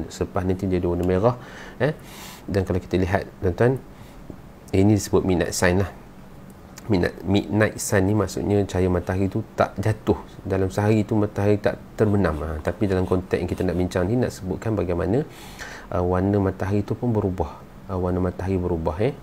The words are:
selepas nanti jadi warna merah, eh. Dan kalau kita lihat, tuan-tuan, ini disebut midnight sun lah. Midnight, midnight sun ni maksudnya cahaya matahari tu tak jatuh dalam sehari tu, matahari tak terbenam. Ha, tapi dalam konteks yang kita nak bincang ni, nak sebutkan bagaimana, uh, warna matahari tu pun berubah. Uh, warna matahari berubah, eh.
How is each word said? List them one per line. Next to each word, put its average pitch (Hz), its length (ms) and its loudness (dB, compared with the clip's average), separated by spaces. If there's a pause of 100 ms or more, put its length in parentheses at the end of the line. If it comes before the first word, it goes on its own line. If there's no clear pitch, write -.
selepas 90 400 -4
nanti 95 240 0
jadi 90 160 2
warna 87 160 2
merah, 92 320 4 (480)
eh. 147 160 0 (480)
Dan 95 160 0
kalau 92 160 0
kita - 160 -4
lihat, 90 320 2 (160)
tuan-tuan, 117 400 2 (880)
ini 101 240 6
disebut 95 320 2
midnight 87 240 2
sun 92 320 2
lah. - 80 -2 (1000)
Midnight, 87 360 2
midnight 101 560 2
sun 95 240 2
ni 104 80 2
maksudnya 98 560 2
cahaya 92 200 2
matahari 92 400 0
tu 107 240 -4
tak - 240 2
jatuh 104 400 0 (280)
dalam 95 240 0
sehari 107 320 2
tu, 107 160 0
matahari 104 400 2
tak - 200 0 (200)
terbenam. 101 400 4
Ha, 78 240 -4
tapi 92 240 0
dalam 95 200 2
konteks 90 320 0
yang 90 120 -2
kita 95 160 -2
nak 87 120 0
bincang 90 320 0
ni, 123 80 2
nak - 160 0
sebutkan 95 400 -4
bagaimana, 90 480 0 (720)
uh, 90 80 2
warna 95 400 2
matahari 98 400 0
tu 110 160 -4
pun 123 160 0
berubah. 95 480 -2 (240)
Uh, 95 80 -6
warna 90 240 0
matahari 90 400 0
berubah, 82 400 -2
eh. 127 240 0